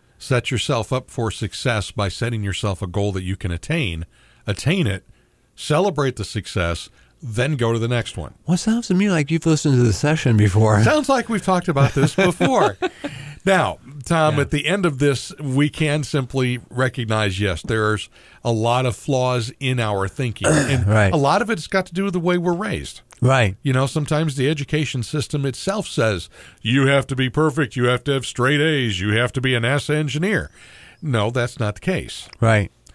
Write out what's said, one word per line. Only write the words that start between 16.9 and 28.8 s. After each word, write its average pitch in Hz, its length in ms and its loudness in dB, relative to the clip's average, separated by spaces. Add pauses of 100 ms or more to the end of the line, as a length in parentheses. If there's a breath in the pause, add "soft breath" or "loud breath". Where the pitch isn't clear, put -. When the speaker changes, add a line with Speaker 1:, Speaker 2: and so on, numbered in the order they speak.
Speaker 1:
yes, 95 240 -2
there's 107 480 0 (320 loud breath)
a 120 80 -2
lot 117 360 2
of 117 100 -4
flaws 127 640 -2
in 127 180 -2
our 104 300 0
thinking. 123 400 -4
Speaker 2:
<clears throat> - 20 4
Speaker 1:
And 139 340 2
Speaker 2:
Right. 101 280 4
Speaker 1:
a 165 40 2
lot 151 260 4
of 208 60 -4
it's 208 200 -4
got 190 180 0
to - 80 -16
do 190 80 -2
with 196 100 -2
the 180 60 0
way 180 200 0
we're 175 180 0
raised. 185 460 -6 (180)
Speaker 2:
Right. 127 420 2
Speaker 1:
You 139 100 0
know, 131 140 2
sometimes 151 480 -2
the 135 160 0
education 143 540 -2
system 143 420 -4
itself 190 400 -4
says, 110 420 -2 (320 loud breath)
"You 135 280 2
have 139 180 2
to 139 80 -6
be 127 160 0
perfect, 151 460 0
you 123 80 2
have 123 200 2
to 143 100 -2
have 131 120 -4
straight 135 340 0
A's, 135 380 0